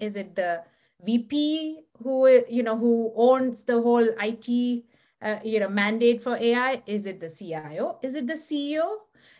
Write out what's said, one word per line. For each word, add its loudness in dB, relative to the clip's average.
Is -6
it -10
the -2
V 2
P -2
who, 6
you 0
know, -2
who 2
owns 4
the 2
whole 4
I -2
T, -2
uh, -4
you 0
know, -2
mandate 2
for -4
A 2
I? -2
Is -6
it -10
the -12
C -12
I -10
O? -6
Is -6
it -6
the -4
C -6
E -2
O? -4